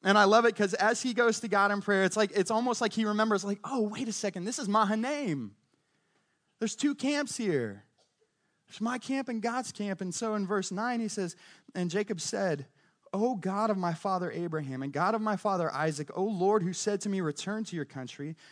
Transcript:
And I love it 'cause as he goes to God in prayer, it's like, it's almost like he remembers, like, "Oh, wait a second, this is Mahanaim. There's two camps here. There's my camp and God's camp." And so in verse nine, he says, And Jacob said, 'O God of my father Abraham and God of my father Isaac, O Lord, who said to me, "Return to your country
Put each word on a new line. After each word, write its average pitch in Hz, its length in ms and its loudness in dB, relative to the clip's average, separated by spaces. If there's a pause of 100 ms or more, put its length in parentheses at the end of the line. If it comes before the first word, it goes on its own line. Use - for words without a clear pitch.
And 196 160 6
I 208 60 8
love 214 220 8
it 226 100 4
'cause 202 180 2
as 220 300 2
he 254 100 -2
goes 226 280 2
to 233 60 -8
God 202 220 4
in 202 120 0
prayer, 196 240 4
it's 185 120 2
like, 214 160 2
it's 185 160 2
almost 233 320 0
like 220 100 2
he 220 140 0
remembers, 208 400 2
like, 202 180 -2
"Oh, 262 200 -2
wait 214 240 -4
a 220 40 -4
second, 190 340 -4
this 233 120 -4
is 254 100 -4
Mahanaim. 220 840 0 (1040)
There's 220 180 -4
two 285 200 0
camps 285 420 -2
here. 123 460 -2 (840)
There's - 140 -12
my 240 160 -4
camp 269 320 -4
and 226 140 -4
God's 240 280 -4
camp." 202 300 -6
And 185 100 -6
so 220 220 -4
in 202 140 -2
verse 196 240 -2
nine, 233 300 -2
he 220 60 -2
says, 185 280 -4 (400)
And 180 160 -2
Jacob 202 280 -2
said, 175 460 -2 (460)
'O 226 220 0
God 202 380 0
of 196 60 0
my 175 180 0
father 180 360 -2
Abraham 156 520 -4
and 139 100 -6
God 180 220 2
of 214 60 -2
my 214 140 0
father 180 380 -2
Isaac, 151 420 -2
O 190 80 -2
Lord, 202 380 2
who 180 120 -2
said 202 280 -2
to 208 80 -4
me, 190 120 0
"Return 185 420 -4
to 180 120 -8
your 151 80 -4
country 139 520 -10 (160)